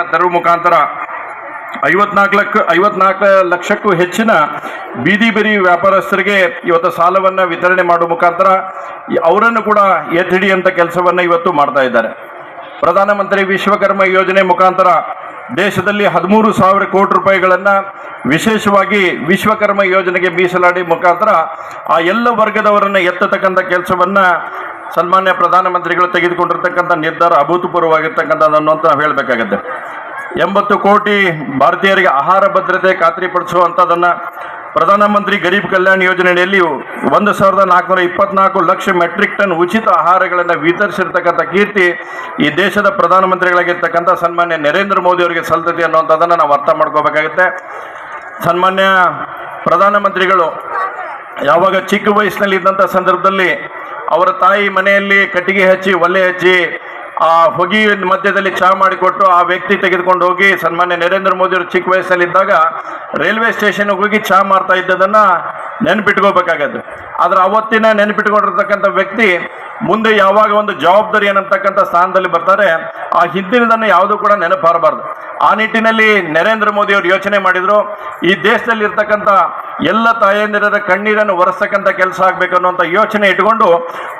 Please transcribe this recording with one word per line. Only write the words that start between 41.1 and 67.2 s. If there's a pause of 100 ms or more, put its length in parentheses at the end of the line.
ಕೀರ್ತಿ (520)
ಈ
ದೇಶದ
ಪ್ರಧಾನಮಂತ್ರಿಗಳಾಗಿರ್ತಕ್ಕಂಥ
ಸನ್ಮಾನ್ಯ
ನರೇಂದ್ರ
ಮೋದಿ
ಅವರಿಗೆ
ಸಲ್ತದೆ
ಅನ್ನುವಂಥದ್ದನ್ನ
ನಾವು
ಅರ್ಥ
ಮಾಡ್ಕೋಬೇಕಾಗತ್ತೆ. (960)
ಸನ್ಮಾನ್ಯ (800)
ಪ್ರಧಾನಮಂತ್ರಿಗಳು (800)
ಯಾವಾಗ
ಚಿಕ್ಕ
ವಯಸ್ಸಿನಲ್ಲಿ
ಇದ್ದಂಥ
ಸಂದರ್ಭದಲ್ಲಿ (580)
ಅವರ
ತಾಯಿ
ಮನೆಯಲ್ಲಿ
ಕಟ್ಟಿಗೆ
ಹಚ್ಚಿ,
ಒಲೆ
ಹಚ್ಚಿ, (360)
ಆ
ಹೊಗೆ
ಮಧ್ಯದಲ್ಲಿ
ಚಾ
ಮಾಡಿಕೊಟ್ಟು
ಆ
ವ್ಯಕ್ತಿ
ತೆಗೆದುಕೊಂಡು
ಹೋಗಿ
ಸನ್ಮಾನ್ಯ
ನರೇಂದ್ರ
ಮೋದಿ
ಅವರು
ಚಿಕ್ಕ
ವಯಸ್ಸಲ್ಲಿ
ಇದ್ದಾಗ (640)
ರೈಲ್ವೆ
ಸ್ಟೇಷನ್‌ಗೆ
ಹೋಗಿ
ಚಾ
ಮಾರ್ತಾ
ಇದ್ದದನ್ನ (680)
ನೆನ್ಪಿಟ್ಕೋಬೇಕಾಗತ್ತೆ.
ಆದ್ರೆ